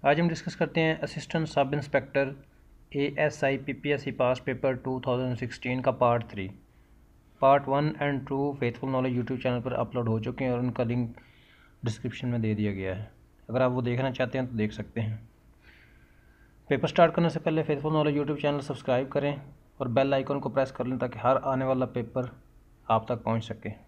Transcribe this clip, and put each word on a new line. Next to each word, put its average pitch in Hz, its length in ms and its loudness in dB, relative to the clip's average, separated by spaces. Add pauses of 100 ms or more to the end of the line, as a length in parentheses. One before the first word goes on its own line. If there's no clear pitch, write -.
आज 147 140 6
हम 175 80 4
डिस्कस 160 260 -4
करते 165 260 0
हैं 160 200 4
असिस्टेंट - 480 -4
सब 139 260 2
इंस्पेक्टर 139 600 0 (640)
एएसआई 143 600 2 (100)
पीपीएससी 143 520 -2
पास 127 280 2
पेपर 131 380 0
टू 131 220 -2
थाउजेंड 127 300 0
सिक्सटीन 123 440 -4
का 131 100 2 (120)
पार्ट 120 280 4
थ्री। 98 160 -6 (920)
पार्ट 139 280 6
वन 143 220 2 (120)
and 139 260 -2
टू 135 120 -2 (220)
Faithful 123 320 -2
Knowledge 127 240 2
YouTube 127 240 -2
चैनल 123 180 0
पर 123 120 -4 (120)
अपलोड 117 240 -2
हो 113 120 2
चुके 113 240 -4
हैं 127 80 0
और 123 60 0
उनका 123 260 0
लिंक 117 320 -2 (680)
डिस्क्रिप्शन 120 440 -4
में 120 140 0
दे 107 120 2
दिया 104 180 0
गया 95 220 -4
है, 107 160 -10 (400)
अगर 127 120 2
आप 127 100 4
वो 123 160 0
देखना 127 220 0
चाहते 127 280 -2
हैं 127 80 -2
तो 123 100 -8
देख 107 160 0
सकते - 280 -6
हैं। 107 180 -2 (1500)
पेपर 143 200 2
स्टार्ट 165 260 6
करने 170 160 4
से 160 100 -4
पहले 160 240 0
Faithful 151 320 0
Knowledge 147 240 2
YouTube 143 220 -2
चैनल 143 260 0
सब्सक्राइब 131 400 0
करें 143 260 0 (460)
और 127 80 -2
बेल 135 260 4
आइकन 135 260 0
को 139 100 -4
प्रेस 131 200 0
कर 123 160 -4
लें 127 120 -2
ताकि 123 200 -2
हर 135 240 4 (120)
आने 131 100 0
वाला 131 220 2 (120)
पेपर 120 340 -4 (580)
आप 110 180 4
तक 117 160 -2
पहुंच 113 240 -2
सके। 107 220 -8 (180)